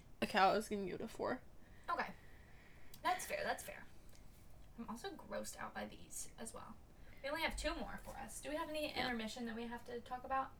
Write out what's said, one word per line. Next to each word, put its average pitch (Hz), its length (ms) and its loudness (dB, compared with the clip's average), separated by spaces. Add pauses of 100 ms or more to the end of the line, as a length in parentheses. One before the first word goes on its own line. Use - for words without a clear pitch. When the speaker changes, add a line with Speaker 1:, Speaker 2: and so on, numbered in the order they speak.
(220)
Speaker 1:
it, 233 40 8
okay, 220 140 4
I 190 140 12
was 214 160 6
gonna 202 160 2
give 180 100 0
it - 60 -4
a 226 60 -2
four. - 320 2 (500)
Speaker 2:
Okay. - 180 4 (960)
That's 370 220 4
fair, - 180 0
that's 240 200 2
fair. - 200 -8 (960)
I'm 233 100 -4
also 233 200 -4
grossed 214 500 -4
out - 140 -4
by 208 120 -2
these - 420 -6 (120)
as 233 140 -4
well. - 220 -8 (480)
We 269 60 2
only 320 120 2
have 302 140 4
two 311 240 4
more 202 260 -2
for 220 180 -6
us. - 180 -6
Do 269 80 -2
we 302 80 2
have 320 120 0
any 302 260 2
Speaker 1:
Yeah. - 100 4
Speaker 2:
intermission 233 420 0
that 226 80 -2
we 233 80 -2
have 240 240 -4
to 240 140 -4
talk 247 220 -4
about? 269 260 4 (100)